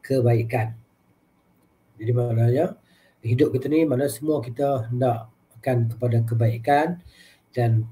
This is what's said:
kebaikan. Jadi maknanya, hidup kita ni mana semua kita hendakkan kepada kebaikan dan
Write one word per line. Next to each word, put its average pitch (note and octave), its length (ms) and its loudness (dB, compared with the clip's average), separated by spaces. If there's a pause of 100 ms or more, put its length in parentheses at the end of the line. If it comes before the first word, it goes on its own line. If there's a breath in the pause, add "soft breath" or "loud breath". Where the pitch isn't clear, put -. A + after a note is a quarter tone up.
kebaikan. A#2 720 0 (1200)
Jadi A2 160 -4
maknanya, A#2+ 640 2 (480 soft breath)
hidup B2 320 2
kita C3 160 -2
ni D#3+ 160 4
mana C#3 240 0
semua D3+ 320 -2
kita B2 480 -4
hendakkan B2 960 -2
kepada A#2 400 -2
kebaikan C#3+ 720 0 (560 soft breath)
dan A2+ 380 0